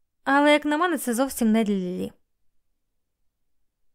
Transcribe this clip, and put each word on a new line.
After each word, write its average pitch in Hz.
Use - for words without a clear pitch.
але, 285
як 294
на 294
мене, 339
це 240
зовсім 240
не 220
для 202
Лілі». 185